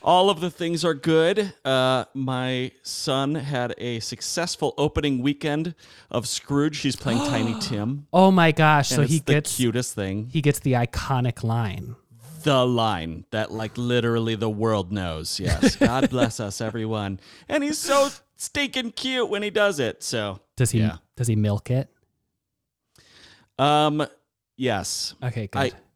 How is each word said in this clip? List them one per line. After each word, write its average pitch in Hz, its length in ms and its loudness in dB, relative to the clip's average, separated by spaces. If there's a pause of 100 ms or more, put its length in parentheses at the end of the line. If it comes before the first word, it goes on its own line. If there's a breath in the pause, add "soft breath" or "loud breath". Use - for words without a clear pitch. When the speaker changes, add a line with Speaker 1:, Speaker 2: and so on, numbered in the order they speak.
Speaker 1:
All 180 280 6
of 165 100 0
the 175 100 -4
things 170 340 -4
are 165 100 2
good. 165 580 2 (120)
Uh, 131 500 2
my 127 580 -4 (100)
son 139 520 -2
had 139 420 -4
a 120 240 -6
successful - 800 -4
opening 147 420 0
weekend 147 540 -2 (360 soft breath)
of 117 160 -2
Scrooge. 147 520 -2
He's 135 180 -2
playing 117 220 -2
Tiny 113 360 0
Speaker 2:
<gasps> 110 60 -8
Speaker 1:
Tim. 117 520 -4
Speaker 2:
Oh 190 180 8
my 175 220 6
gosh. 151 400 4
Speaker 1:
And - 40 2
Speaker 2:
So 147 60 4
Speaker 1:
it's 135 100 4
Speaker 2:
he 160 60 4
Speaker 1:
the 156 160 0
Speaker 2:
gets 147 220 0
Speaker 1:
cutest 120 380 0
thing. 104 380 -4
Speaker 2:
He 165 80 0
gets 143 200 2
the 135 120 0
iconic 123 720 0
line. 113 520 -4 (480)
Speaker 1:
The 135 200 4
line 98 680 0
that, 107 200 -4
like, 110 240 -8
literally 117 600 0
the 110 120 -2
world 104 420 0
knows. 85 480 -4
Yes. - 380 2
Speaker 2:
<laughs> - 100 -4
Speaker 1:
"God 262 220 2
bless 120 320 0
us, 104 220 -6
everyone." 110 580 -4 (300 loud breath)
And 294 120 0
he's 294 140 -4
so 277 320 2 (280)
stinking 262 560 -4
cute 254 360 -2
when 202 140 -4
he 208 80 -4
does 202 280 2
it. 117 240 -2
So, 104 380 -4 (160)
Speaker 2:
Does 127 140 2
he, 120 80 2
Speaker 1:
yeah. 107 180 2 (200)
Speaker 2:
does 123 120 -2
he 110 80 2
milk 104 340 0
it? 127 200 -2 (1700 soft breath)
Speaker 1:
Um, 151 480 4 (500)
yes. - 680 -4
Speaker 2:
Okay, 117 300 -6
Speaker 1:
I, 135 160 0
Speaker 2:
good. - 100 -10 (180)